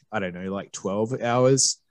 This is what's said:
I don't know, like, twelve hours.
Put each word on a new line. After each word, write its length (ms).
I 80
don't 140
know, 180
like, 200
twelve 500
hours. 560